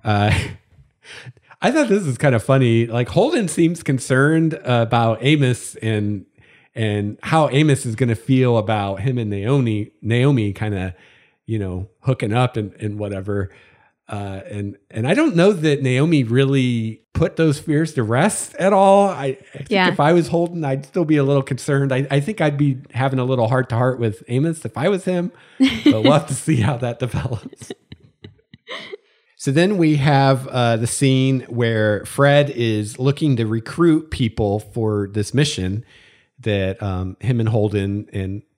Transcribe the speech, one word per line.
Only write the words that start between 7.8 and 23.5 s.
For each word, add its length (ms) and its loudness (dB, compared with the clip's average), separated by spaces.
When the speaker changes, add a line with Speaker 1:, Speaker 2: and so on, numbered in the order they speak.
Speaker 1:
is 100 -4
gonna 200 0
feel 420 2
about 440 -2
him 160 -2
and 120 -4
Naomi, 600 -2
Naomi 520 2
kinda, 420 -6
you 140 -4
know, 300 -6
hooking 280 -2
up 240 0
and, 200 -6
and 220 -8
whatever. 540 -6
Uh, 420 -10
and, 280 -8
and 180 -6
I 60 2
don't 220 2
know 180 6
that 280 0
Naomi 420 2
really 800 0
put 240 0
those 220 2
fears 340 -2
to 100 0
rest 520 -2
at 180 2
all. 340 6
I, 180 -4
I 60 -16
think 120 -14
Speaker 2:
Yeah. 200 2
Speaker 1:
if 80 -4
I 140 4
was 140 4
Holden, 380 -2
I'd 200 -4
still 200 -4
be 100 2
a 80 2
little 200 2
concerned. 500 -2
I, 180 -2
I 80 2
think 220 -4
I'd 160 0
be 220 0
having 280 -2
a 40 -2
little 240 2
heart-to-heart 520 0